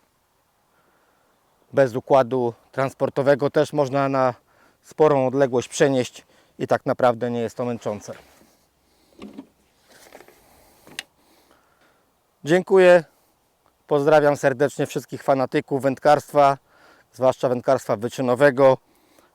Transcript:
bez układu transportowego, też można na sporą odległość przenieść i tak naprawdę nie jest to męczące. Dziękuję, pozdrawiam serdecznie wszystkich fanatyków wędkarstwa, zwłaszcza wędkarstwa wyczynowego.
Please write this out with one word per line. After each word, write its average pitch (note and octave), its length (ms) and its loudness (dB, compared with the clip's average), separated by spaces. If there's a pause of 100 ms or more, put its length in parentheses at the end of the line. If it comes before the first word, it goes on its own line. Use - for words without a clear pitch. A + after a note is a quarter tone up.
(1700)
bez B2+ 220 0
układu B2+ 600 0 (180)
transportowego, C#3 760 -2
też D3+ 220 -2
można C#3 360 -4
na C3 260 -2 (480)
sporą C#3+ 440 0
odległość B2+ 420 -2
przenieść C3+ 580 -2 (320)
i B2+ 80 -8
tak - 200 -2
naprawdę A#2+ 440 -2
nie A#2+ 100 -6
jest A2 160 -8
to B2+ 80 -8
męczące. A2+ 480 -10 (4000)
Dziękuję, F3+ 600 4 (840)
pozdrawiam D3 500 2
serdecznie C3+ 500 -2
wszystkich - 360 -12
fanatyków C3+ 600 -2
wędkarstwa, C#3 760 0 (540)
zwłaszcza B2+ 360 -2
wędkarstwa B2 480 -2
wyczynowego. B2+ 840 0 (560)